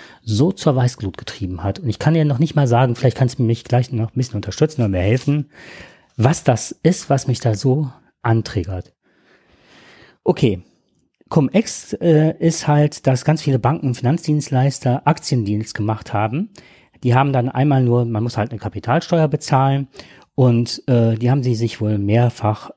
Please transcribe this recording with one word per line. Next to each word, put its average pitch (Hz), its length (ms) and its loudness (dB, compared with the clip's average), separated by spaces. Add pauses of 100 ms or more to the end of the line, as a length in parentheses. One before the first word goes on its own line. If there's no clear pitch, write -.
(220)
so 113 300 0
zur 139 240 0
Weißglut 123 420 -2
getrieben 90 440 -10
hat. 98 180 -4
Und 147 80 -4
ich 107 100 -4
kann 156 160 2
dir 160 100 2
noch 143 140 0
nicht 156 160 0
mal 143 120 2
sagen, 120 300 2
vielleicht 123 200 0
kannst 127 220 0
du 127 40 -2
mich 117 220 0
gleich 123 280 0
noch 113 200 -2
ein - 40 -14
bisschen 123 200 -4
unterstützen 120 460 -2
und 101 100 0
mir 90 80 0
helfen, 131 500 0 (640)
was 131 280 2
das - 260 0 (120)
ist, - 280 0
was 135 160 0
mich 127 140 -2
da 113 140 0
so 135 360 0 (320)
antriggert. 101 720 -2 (1300)
Okay, 98 380 0 (640)
Cum-Ex, - 640 0
äh, 156 440 4
ist 165 300 0
halt, 147 380 2
dass 127 180 2
ganz 156 180 0
viele 135 160 0
Banken 139 300 0
und 123 80 0
Finanzdienstleister 139 1080 0
Aktiendeals 110 680 -2
gemacht 107 380 -4
haben. 113 380 -2 (520)
Die 120 120 2
haben 139 180 4
dann 127 160 0
einmal 135 340 2
nur, 120 220 2
man 113 180 -2
muss 120 140 -4
halt 107 160 -2
eine 104 80 -10
Kapitalsteuer 147 680 -2
bezahlen 139 600 0 (460)
und, 120 540 2
äh, 113 280 2
die 120 140 0
haben 139 120 2
sie 123 120 0
sich 113 260 -4
wohl 107 180 0
mehrfach, 107 800 0